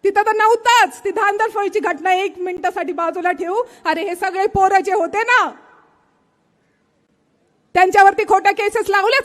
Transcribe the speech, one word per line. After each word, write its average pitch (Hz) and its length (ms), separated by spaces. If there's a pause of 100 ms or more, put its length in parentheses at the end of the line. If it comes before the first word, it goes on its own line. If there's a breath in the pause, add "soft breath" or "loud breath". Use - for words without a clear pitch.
तिथं 403 180
तर 427 140
नव्हताच. 453 680
ती 403 60
धांदरफळीची 403 680
घटना 339 340
एक 381 240
मिनिटासाठी 359 540
बाजूला 339 400
ठेवू. 349 300 (220 loud breath)
अरे, 330 180
हे 392 120
सगळे 381 320
पोरं 392 340
जे 370 140
होते 359 280
ना, 453 280 (2250)
त्यांच्यावरती 392 500
खोट्या 403 280
केसेस 415 380
लावल्याच. 440 340